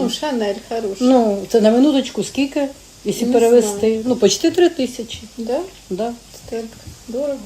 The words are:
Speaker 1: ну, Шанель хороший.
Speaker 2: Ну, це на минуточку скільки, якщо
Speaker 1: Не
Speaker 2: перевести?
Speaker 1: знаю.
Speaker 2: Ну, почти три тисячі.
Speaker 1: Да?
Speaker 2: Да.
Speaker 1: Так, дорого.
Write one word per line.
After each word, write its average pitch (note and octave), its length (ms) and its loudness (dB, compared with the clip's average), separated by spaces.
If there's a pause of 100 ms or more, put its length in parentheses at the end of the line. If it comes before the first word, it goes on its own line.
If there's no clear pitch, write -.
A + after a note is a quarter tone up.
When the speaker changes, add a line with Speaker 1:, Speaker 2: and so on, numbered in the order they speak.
Speaker 1:
ну, - 80 -2
Шанель A3+ 460 -4 (140)
хороший. A3+ 260 -6 (120)
Speaker 2:
Ну, A3+ 300 4 (120)
це A3+ 120 2
на G#3+ 100 6
минуточку C4 520 2
скільки, C#4 440 -4 (380)
якщо G#3 200 -4
Speaker 1:
Не B3 80 0
Speaker 2:
перевести? A3+ 460 4
Speaker 1:
знаю. A3 260 0
Speaker 2:
Ну, B3 100 0
почти G#3+ 360 2
три F4 180 4
тисячі. B3 500 -8 (180)
Speaker 1:
Да? A#3+ 220 -4 (300)
Speaker 2:
Да. A3 240 -6 (360)
Speaker 1:
Так, A3+ 140 -8 (440)
дорого. C4+ 380 -6